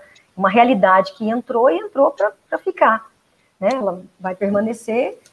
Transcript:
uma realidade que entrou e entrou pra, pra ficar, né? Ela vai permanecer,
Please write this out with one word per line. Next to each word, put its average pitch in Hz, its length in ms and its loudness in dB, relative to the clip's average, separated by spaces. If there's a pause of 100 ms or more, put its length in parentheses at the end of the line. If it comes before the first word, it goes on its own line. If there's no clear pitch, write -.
(380)
uma 190 120 2
realidade 196 640 4
que 214 140 -8
entrou 233 440 0
e 339 80 -2
entrou 320 320 0
pra, - 220 -4 (140)
pra 320 120 -6
ficar, 247 500 -2 (500)
né? 190 140 0
Ela 190 300 -6 (160)
vai 185 160 -8
permanecer, 220 840 -4 (160)